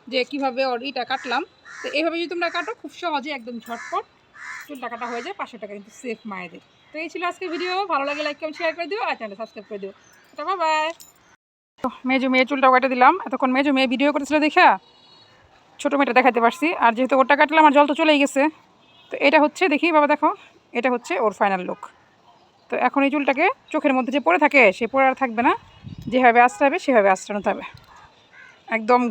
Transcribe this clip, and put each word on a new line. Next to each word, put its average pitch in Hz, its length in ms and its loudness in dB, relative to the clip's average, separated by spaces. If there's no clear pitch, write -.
যে 262 80 -2
কীভাবে 269 300 -4
ওর 240 80 -4
ইটা 254 220 -8
কাটলাম। 262 320 -4
তো - 60 -10
এইভাবে 320 220 -2
যদি 339 140 -6
তোমরা 349 220 -4
কাটো 339 160 -6
খুব 311 100 -16
সহজে 302 360 -6
একদম 240 180 -14
ঝটপট 240 380 -8
চুলটা 254 240 -12
কাটা 233 200 -10
হয়ে 240 140 -8
যায়, 381 140 -10
পাঁচশো 254 220 -12
টাকা 208 160 -14
কিন্তু 202 140 -20
সেফ 226 180 -10
মায়েদের। 185 300 -14
তো - 120 -18
এই 339 100 -10
ছিল - 80 -10
আজকে 359 220 -12
ভিডিও, 349 200 -6
ভালো 277 180 -2
লাগে 294 180 -8
লাইক, 294 120 -8
কমেন্ট, 311 200 -10
শেয়ার 330 180 -2
করে 339 140 -8
দিও, 415 180 -6
আর 277 80 -4
চ্যানেলটা 208 240 -14
সাবস্ক্রাইব 220 280 -16
করে 208 140 -12
দিও। 196 100 -12
তো 302 120 -12
বাই 381 140 -4
বাই। 311 260 0
তো 254 60 -4
মেজো 262 240 0
মেয়ে 262 160 4
চুলটাও 269 240 2
কেটে 254 200 4
দিলাম, 254 200 6
এতক্ষণ 262 280 -2
মেজো 277 220 2
মেয়ে 262 160 2
ভিডিও 269 200 2
করতেছিল 294 320 -2
দেখা, 320 220 6
ছোটো 285 160 -2
মেয়েটা 262 220 0
দেখাতে 247 260 4
পারছি। 240 220 2
আর 233 120 6
যেহেতু 254 220 0
ওরটা 262 200 4
কাটলাম 302 280 6
আর 285 100 6
জল 294 140 8
তো 277 100 0
চলেই 311 220 4
গেছে, 277 180 0
তো - 60 -10
এটা 311 160 4
হচ্ছে, 302 200 0
দেখি 302 220 0
বাবা 294 180 4
দেখো, 302 160 0
এটা 247 160 0
হচ্ছে 240 200 -6
ওর 208 140 2
ফাইনাল 196 300 0
লুক। - 120 -10
তো - 40 -6
এখন 277 180 0
এই 277 80 0
চুলটাকে 294 320 0
চোখের 294 240 0
মধ্যে 254 180 -2
যে 285 120 2
পড়ে 349 160 2
থাকে, 285 180 4
সে 240 160 -4
পড়ে 269 160 2
আর 262 120 -2
থাকবে 233 260 -4
না, 349 60 2
যেভাবে 240 340 4
আঁচড়াবে 269 400 0
সেভাবে 214 280 4
আঁচড়ানো 202 280 -6
হবে। - 140 -8
একদম 226 360 2